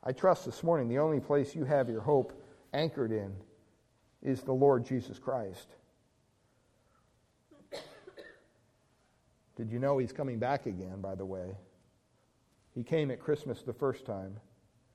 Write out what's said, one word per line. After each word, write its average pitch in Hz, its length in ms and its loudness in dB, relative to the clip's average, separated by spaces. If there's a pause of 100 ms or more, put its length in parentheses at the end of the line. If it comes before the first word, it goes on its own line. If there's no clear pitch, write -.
I 127 100 -2
trust 175 340 4
this - 180 -8
morning 160 240 4
the 120 100 2
only 151 220 4
place 143 340 2
you 160 100 -2
have 131 240 2
your 113 120 -4
hope 135 320 2 (400)
anchored 139 400 0
in 98 240 -4 (840)
is 131 200 0
the 131 100 -2
Lord 131 320 8
Jesus - 340 -4
Christ. 113 500 -6 (4000)
Did 113 140 -6
you 117 80 -2
know 139 200 2
he's 120 140 0
coming 127 260 -4
back 127 280 0
again, 95 340 -6
by 95 140 -6
the 95 120 -6
way? 95 280 -8 (1200)
He 123 80 -6
came 151 280 0
at 120 100 -6
Christmas 135 420 -4
the 123 100 -8
first 131 320 -2
time, 98 360 -8 (540)